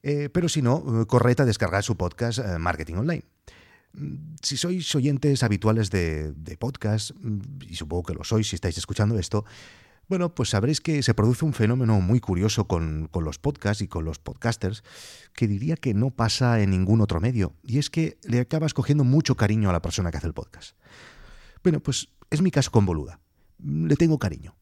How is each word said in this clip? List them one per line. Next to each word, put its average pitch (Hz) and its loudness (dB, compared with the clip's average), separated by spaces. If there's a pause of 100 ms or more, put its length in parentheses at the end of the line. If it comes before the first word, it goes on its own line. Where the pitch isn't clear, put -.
eh, 143 -2
pero 170 0
si 151 0
no, 123 2
eh, 107 2
corred 123 4
a 139 6
descargar 101 0
su 101 -2
podcast, 104 -4
eh, 95 -4
Marketing 80 -2
Online. 147 -4 (680)
Mm, 151 -12
si - -4
sois 175 -4
oyentes 139 2
habituales 107 2
de, 80 -2
de 78 -14
podcast, 110 -4
mm, 107 -8
y 82 -12
supongo 85 -4
que 82 -8
lo 80 -10
sois 110 0
si - -4
estáis - -4
escuchando 104 0
esto, 104 -2 (640)
bueno, 175 -2
pues - -2
sabréis 123 0
que 151 -2
se - 4
produce 120 2
un 147 0
fenómeno 110 2
muy 107 4
curioso 101 0
con, 78 -2
con 85 -2
los 76 -6
podcasts 101 -2
y 95 -4
con 80 -6
los 80 -6
podcasters - -4 (500)
que 113 0
diría 127 -2
que 117 -2
no 120 2
pasa 113 2
en 98 4
ningún 95 4
otro 98 2
medio, 107 -2 (100)
y 117 -2
es 147 -2
que 160 -4
le 123 -2
acabas 156 -2
cogiendo 143 2
mucho 131 4
cariño 107 2
a 90 2
la 85 0
persona 85 -2
que 73 -6
hace 82 -4
el 71 -6
podcast. - -16 (880)
Bueno, 160 4
pues - -4 (220)
es 151 0
mi 185 2
caso 139 2
con 101 4
Boluda. 78 -4 (400)
Le 80 0
tengo 160 4
cariño. 82 -6